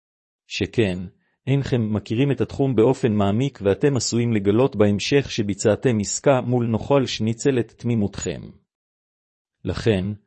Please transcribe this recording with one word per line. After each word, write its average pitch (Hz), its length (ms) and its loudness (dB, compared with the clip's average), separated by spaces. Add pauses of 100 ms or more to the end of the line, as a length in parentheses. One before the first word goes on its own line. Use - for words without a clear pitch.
(460)
שכן, 95 520 -2 (480)
אינכם 127 480 0
מכירים 117 360 -2
את 123 100 -2
התחום 135 360 -2
באופן 120 360 2
מעמיק 104 500 0
ואתם 101 340 2
עשויים 117 360 -2
לגלות 107 440 2
בהמשך 104 540 2
שביצעתם 107 720 0
עסקה 127 400 0
מול 123 260 -2
נוכל 120 400 0
שניצל 117 520 -2
את 113 140 -4
תמימותכם. 101 720 -4 (1200)
לכן, 98 400 -2 (220)